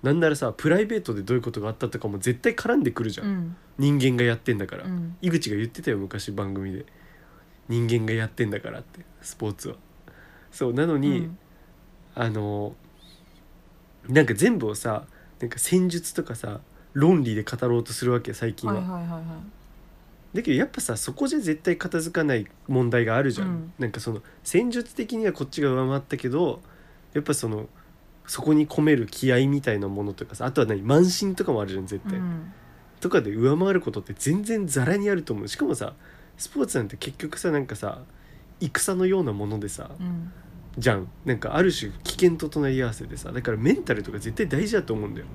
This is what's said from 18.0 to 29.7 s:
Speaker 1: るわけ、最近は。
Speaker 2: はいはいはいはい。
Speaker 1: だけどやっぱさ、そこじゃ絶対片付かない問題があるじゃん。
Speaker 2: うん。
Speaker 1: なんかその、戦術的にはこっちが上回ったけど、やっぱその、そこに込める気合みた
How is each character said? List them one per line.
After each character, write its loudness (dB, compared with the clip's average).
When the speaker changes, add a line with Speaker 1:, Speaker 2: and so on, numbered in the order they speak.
Speaker 1:
る 4
わ 2
け、 -8
最 -4
近 -6
は。 0
Speaker 2:
は -2
い -4
は -6
い -8
は -6
い -6
は -8
い。 -12
Speaker 1:
だ -2
け 2
ど 4
や 4
っ -8
ぱ -8
さ、 -4
そ -6
こ 0
じ 0
ゃ 2
絶 -2
対 2
片 -2
付 -4
か 2
な 4
い 0
問 4
題 4
が 2
あ 2
る 2
じ -2
ゃ 0
ん。 -2
Speaker 2:
う -2
ん。 -6
Speaker 1:
な -2
ん -4
か -8
そ -4
の、 -6
戦 2
術 -6
的 -4
に 0
は 2
こ -4
っ -6
ち -6
が 4
上 2
回 0
っ -10
た -6
け -4
ど、 0
や 0
っ -8
ぱ 0
そ -2
の、 -6
そ -8
こ 6
に 6
込 0
め 8
る 0
気 2
合 6
み 2
た 0